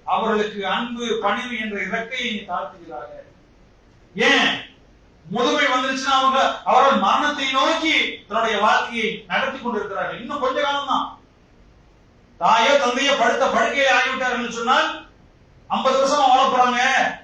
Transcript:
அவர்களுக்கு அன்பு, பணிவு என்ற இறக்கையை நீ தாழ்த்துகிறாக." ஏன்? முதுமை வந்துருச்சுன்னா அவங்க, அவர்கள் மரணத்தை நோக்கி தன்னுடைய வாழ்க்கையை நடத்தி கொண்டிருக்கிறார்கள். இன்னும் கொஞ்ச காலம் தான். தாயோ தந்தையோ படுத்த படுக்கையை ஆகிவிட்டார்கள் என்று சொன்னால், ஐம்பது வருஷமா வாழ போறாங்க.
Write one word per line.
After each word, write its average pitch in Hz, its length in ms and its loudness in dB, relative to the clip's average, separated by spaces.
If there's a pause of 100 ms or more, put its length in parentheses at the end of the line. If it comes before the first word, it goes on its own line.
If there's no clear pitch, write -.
அவர்களுக்கு 208 640 -2
அன்பு, 233 560 -4
பணிவு 233 360 -4
என்ற 202 220 -6
இறக்கையை 226 520 -6
நீ 202 60 -6
தாழ்த்துகிறாக." 175 680 -10 (1120)
ஏன்? 269 440 2 (680)
முதுமை 294 340 0
வந்துருச்சுன்னா 269 460 -2
அவங்க, 269 520 2
அவர்கள் 262 360 4
மரணத்தை 277 540 0
நோக்கி 311 760 0
தன்னுடைய 220 300 -2
வாழ்க்கையை 226 680 0
நடத்தி 190 300 -4
கொண்டிருக்கிறார்கள். 208 600 -6
இன்னும் 285 200 -8
கொஞ்ச 262 220 0
காலம் 285 240 -2
தான். - 340 -4 (1160)
தாயோ 233 400 4
தந்தையோ 262 380 0
படுத்த 240 300 2
படுக்கையை 262 460 2
ஆகிவிட்டார்கள் 254 420 0
என்று 240 180 -6
சொன்னால், 285 540 0 (640)
ஐம்பது 262 380 2
வருஷமா 277 220 4
வாழ 262 140 6
போறாங்க. 247 680 2 (140)